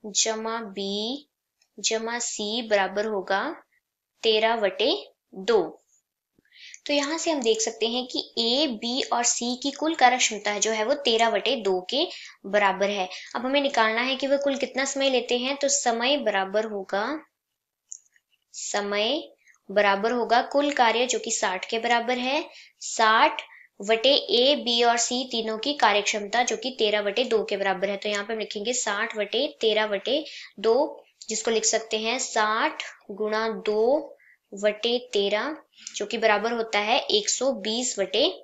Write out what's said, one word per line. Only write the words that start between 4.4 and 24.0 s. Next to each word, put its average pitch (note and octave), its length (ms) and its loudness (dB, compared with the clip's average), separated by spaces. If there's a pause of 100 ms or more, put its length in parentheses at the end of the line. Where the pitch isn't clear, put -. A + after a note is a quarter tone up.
बटे G#3 360 0 (420)
दो। G3 260 4 (1300)
तो D4 60 0
यहाँ C#4+ 260 0
से E4+ 120 -2
हम D4 120 0
देख A3 180 2
सकते A3+ 280 -2
हैं B3 180 -4
कि - 120 -4 (200)
ए, A#3+ 300 2
बी A#3+ 360 -4
और A#3 200 0
सी A#3+ 320 0
की C#4 160 -4
कुल D#4+ 220 -2
कार्य B3+ 240 6
क्षमता G#3 400 0
जो G#3+ 140 0
है G#3+ 120 0
वो C4 180 2
तेरह A3+ 280 4
बटे G#3+ 280 0
दो F#3+ 220 0 (100)
के C#4+ 160 0 (420)
बराबर G3 420 2
है। F#3+ 180 -2 (260)
अब A#3 120 -4
हमें C#4 160 2
निकालना A3+ 400 2
है C4 140 -2
कि C#4 100 -4
वह C#4 100 2
कुल C#4 220 0
कितना C4 280 -2
समय C4+ 240 0
लेते B3 280 0
हैं, C4 180 -2
तो C#4 140 0
समय A#3+ 480 2
बराबर G#3 480 0
होगा, G#3+ 540 -4 (1300)
समय G#3 680 -2 (460)
बराबर G3+ 440 2
होगा A#3 320 4
कुल C#4+ 280 2
कार्य A#3 340 4
जो A3+ 120 0
कि A3 120 -4
साठ F#3+ 340 -2
के A3+ 140 -4
बराबर A#3+ 400 0
है, C4+ 260 -2 (360)
साठ A3+ 640 4 (380)
बटे A3+ 300 4